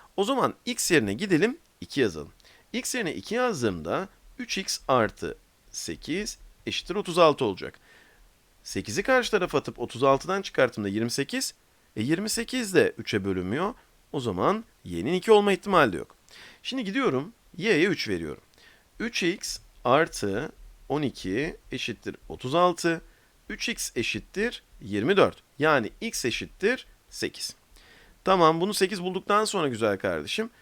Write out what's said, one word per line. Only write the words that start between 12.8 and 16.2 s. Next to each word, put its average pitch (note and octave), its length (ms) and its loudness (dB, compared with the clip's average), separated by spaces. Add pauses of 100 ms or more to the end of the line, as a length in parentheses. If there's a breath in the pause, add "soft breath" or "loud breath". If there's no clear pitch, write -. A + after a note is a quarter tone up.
üçe G#2 260 -2
bölünmüyor. G2 500 -2 (380 soft breath)
O - 80 -4
zaman B2 440 0 (200)
y'nin F2+ 280 -4
iki F#3 200 4
olma G#3 200 6
ihtimali F3 400 4
de E2 40 -4
yok. - 200 -10 (460 loud breath)